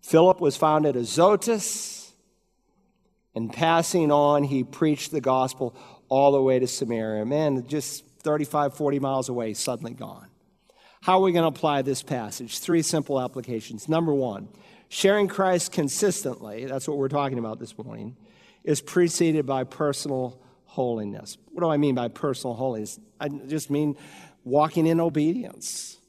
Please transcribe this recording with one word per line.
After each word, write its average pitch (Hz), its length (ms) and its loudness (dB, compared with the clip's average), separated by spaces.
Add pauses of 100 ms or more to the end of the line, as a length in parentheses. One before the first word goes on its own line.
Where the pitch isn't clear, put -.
Philip 180 380 6
was 151 160 6
found 156 300 2
at 143 100 2
Azotus, 190 1160 0 (1200)
and 110 180 -6
passing 165 600 2
on, 147 320 6
he 135 200 0
preached 151 480 0
the 156 80 -2
gospel 131 560 -2 (340)
all 139 220 6
the 139 120 4
way 131 160 4
to 127 80 0
Samaria. 110 580 -4
Man, 139 420 0
just 139 380 -8 (140)
thirty-five, 147 560 -2
forty 143 240 0
miles 135 300 -2
away, 117 260 -6
suddenly 120 400 -8
gone. 110 320 -16 (760)
How 185 160 4
are 190 40 6
we 190 100 4
gonna 170 160 4
apply 143 340 0
this 131 220 -4
passage? 117 560 -8
Three 170 240 0
simple 147 360 -2
applications. 120 680 -8
Number 160 240 2
one, 110 340 -2 (420)
sharing 202 380 2
Christ 185 440 0
consistently, 131 960 -4
that's 131 220 -6
what 151 100 -4
we're 135 100 0
talking 135 320 -2
about 113 200 -8
this 117 160 -16
morning, 113 400 -14 (480)
is 151 180 0
preceded 165 680 2
by 131 160 -2
personal 135 760 -4 (260)
holiness. 107 680 -6 (160)
What 175 100 -6
do 165 80 2
I 151 80 2
mean 143 180 2
by 120 140 -2
personal 127 440 -4
holiness? 113 460 -6 (200)
I 147 100 -6
just 143 420 -8
mean 147 260 0 (460)
walking 151 420 2
in 165 140 4
obedience. 165 1000 -2 (120)